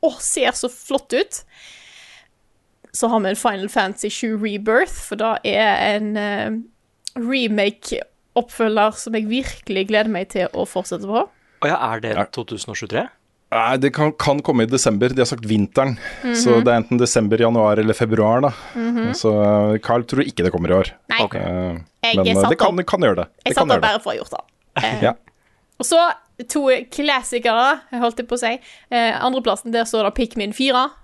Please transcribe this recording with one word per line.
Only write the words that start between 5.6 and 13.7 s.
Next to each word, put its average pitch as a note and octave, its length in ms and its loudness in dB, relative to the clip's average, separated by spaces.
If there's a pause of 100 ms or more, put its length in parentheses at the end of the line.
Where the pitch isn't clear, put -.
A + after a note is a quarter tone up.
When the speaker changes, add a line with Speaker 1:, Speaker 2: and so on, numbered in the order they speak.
Speaker 1:
en, G#3+ 200 -4
eh, G#3 320 -4 (680)
remake-oppfølger A3 1800 -2
som A3+ 200 -10
jeg G#3+ 120 -4
virkelig A3 600 -4
gleder G#3+ 220 2
meg F#3+ 220 -6
til F#3 200 -2
å F3+ 160 -2
fortsette F#3+ 400 -6
på. B3 180 0 (340)
Speaker 2:
Å C#3+ 80 0
ja, E3+ 80 0 (160)
er A2+ 100 -6
det G#2+ 120 -2
Speaker 3:
Ja. G2+ 100 0
Speaker 2:
to - 200 -10
tusen - 240 -10
og G#2 80 -10
tjuetre? B2+ 300 -4 (440)
Speaker 3:
Nei, A#2 260 2